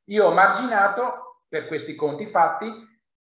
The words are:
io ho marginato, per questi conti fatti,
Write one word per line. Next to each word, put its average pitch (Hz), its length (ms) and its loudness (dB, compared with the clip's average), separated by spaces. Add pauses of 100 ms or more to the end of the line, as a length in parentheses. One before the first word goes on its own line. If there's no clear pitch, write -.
io 202 220 2
ho 165 60 4
marginato, 226 1160 0
per 151 200 -8
questi 151 280 -10
conti 151 320 -4
fatti, 185 440 0 (580)